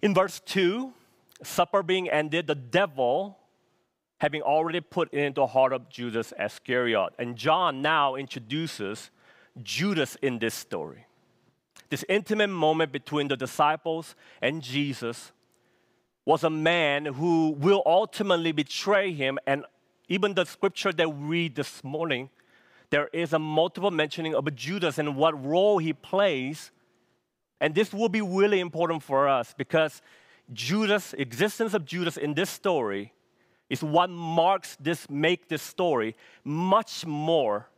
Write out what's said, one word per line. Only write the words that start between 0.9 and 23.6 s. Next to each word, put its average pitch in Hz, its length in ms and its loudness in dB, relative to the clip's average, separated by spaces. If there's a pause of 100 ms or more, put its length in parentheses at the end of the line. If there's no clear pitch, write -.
supper 180 400 0
being 185 280 0
ended, 156 380 0
the 156 80 0
devil 143 840 0 (800)
having 151 220 0
already 160 400 0
put 160 320 -2
it 143 60 0
into 139 220 0
the 131 60 4
heart 131 260 4
of 127 160 -8
Judas 117 480 -6
Iscariot. 113 800 0
And 120 180 -6
John 151 460 2
now 143 340 4
introduces 131 920 -8 (540)
Judas 160 580 -2
in 123 180 -2
this 113 140 -2
story. - 540 -10 (840)
This - 180 -6
intimate 208 420 2
moment 160 420 2
between 143 360 -2
the 135 80 0
disciples 156 800 -2 (260)
and 147 200 0
Jesus 127 680 -6 (920)
was 151 200 2
a 160 60 4
man 156 560 2
who 156 520 2
will 190 280 4
ultimately 180 680 2
betray 190 600 0
him. 139 360 -2
And 139 180 0 (420)
even 196 280 0
the 180 100 2
scripture - 480 -2
that 165 160 2
we 143 160 -8
read 165 300 -2
this - 280 -8
morning, 139 460 -4 (640)
there 147 200 2
is 160 220 -2
a 160 60 4
multiple 156 500 0